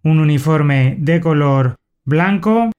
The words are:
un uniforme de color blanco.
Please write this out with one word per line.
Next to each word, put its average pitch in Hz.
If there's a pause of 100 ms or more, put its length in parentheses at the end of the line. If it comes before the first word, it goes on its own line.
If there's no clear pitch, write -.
un 156
uniforme 143
de 165
color 143 (280)
blanco. 196